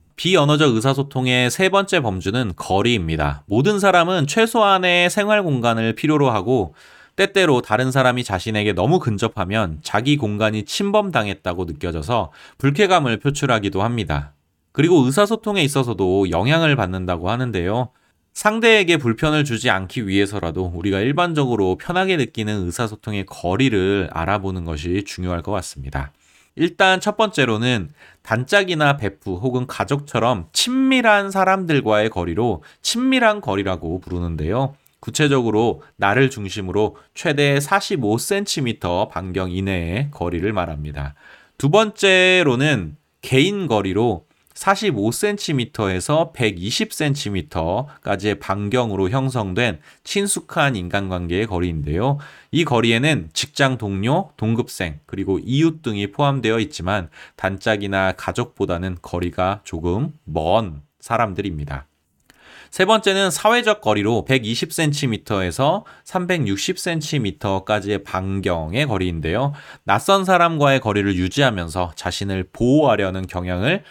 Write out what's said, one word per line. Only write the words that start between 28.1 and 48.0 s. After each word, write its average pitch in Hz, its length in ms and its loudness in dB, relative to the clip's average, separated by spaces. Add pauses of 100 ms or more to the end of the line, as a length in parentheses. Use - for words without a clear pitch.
단짝이나 151 760 2
베프 98 380 -6
혹은 123 320 -2
가족처럼 117 880 -2
친밀한 247 800 2
사람들과의 160 800 2
거리로 90 520 -2 (200)
친밀한 240 580 2
거리라고 92 600 -2
부르는데요. 87 760 -4 (260)
구체적으로 117 800 2 (140)
나를 110 340 2
중심으로 98 640 -4 (180)
최대 143 460 0
사십오 143 580 0
센티미터 117 880 -2
반경 92 420 -4
이내의 95 600 -2
거리를 87 420 -4
말합니다. 73 600 -6 (420)
두 143 140 0
번째로는 180 1300 2 (240)
개인 175 480 2
거리로 101 580 0 (280)
사십오 196 580 0
센티미터에서 151 1200 -2
백이십 104 600 -2
센티미터까지의 101 1500 -4